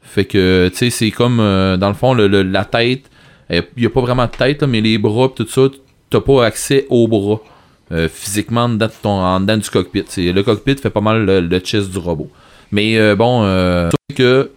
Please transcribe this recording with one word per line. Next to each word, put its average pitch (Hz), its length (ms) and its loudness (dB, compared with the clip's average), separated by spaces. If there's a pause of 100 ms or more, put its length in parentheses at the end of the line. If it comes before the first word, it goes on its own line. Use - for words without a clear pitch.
Fait - 240 -2
que, 92 460 2
tu - 60 -12
sais, 123 120 0
c'est 110 220 -2
comme, 120 280 0
euh, 95 380 2
dans 98 100 0
le 101 60 0
fond, 123 200 0
le, 107 140 4
le, 98 160 2
la 95 220 -2
tête, 120 440 -4 (400)
il 85 140 0 (140)
n'y 120 80 0
a 107 40 0
pas 131 120 0
vraiment 123 240 0
de - 60 -4
tête, 143 300 -2
là, 147 60 2
mais 113 140 0
les 110 160 -2
bras 113 360 0
pis 120 120 -6
tout - 40 -8
ça, 131 120 0 (480)
t'as 113 120 0
pas 131 240 2
accès 135 440 -2
aux 117 180 4
bras, 107 320 0 (540)
euh, 82 160 -2
physiquement 113 580 -4
dedans 110 200 0
de 110 40 -12 (100)
ton, 107 100 -2
en 92 280 0
dedans 104 180 0
du 104 120 -4
cockpit. 98 380 -2
C'est, 87 260 -2
le 98 100 0
cockpit 120 320 0
fait 113 140 -4
pas 107 120 -4
mal 110 240 0
le, 95 160 2
le 87 180 -2
chest 101 320 -4
du 95 60 -8
robot. 80 320 -6 (420)
Mais, 107 260 0
euh, 107 180 4
bon, 117 280 2
euh, 90 460 0 (200)
c'est - 80 -16
que 131 400 2